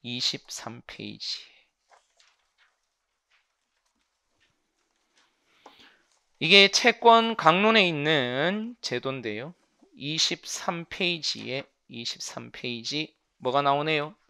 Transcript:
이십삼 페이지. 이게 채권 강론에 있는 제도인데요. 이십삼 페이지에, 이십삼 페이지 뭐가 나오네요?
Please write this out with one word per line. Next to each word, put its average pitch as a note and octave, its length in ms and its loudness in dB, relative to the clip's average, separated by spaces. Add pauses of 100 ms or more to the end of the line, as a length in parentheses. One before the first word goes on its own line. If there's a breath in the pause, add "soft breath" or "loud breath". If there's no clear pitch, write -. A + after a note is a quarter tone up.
이십삼 A#2+ 840 -10
페이지. - 560 -14 (4000 soft breath)
이게 G3 280 8
채권 A3+ 680 4
강론에 G3 500 4
있는 D#3 920 0
제도인데요. B2 760 -8 (400)
이십삼 D#3+ 920 -6
페이지에, C#3 760 -6 (240)
이십삼 A#2 640 -12
페이지 B2 640 -8 (220)
뭐가 B2+ 240 0
나오네요? D3 520 0 (160)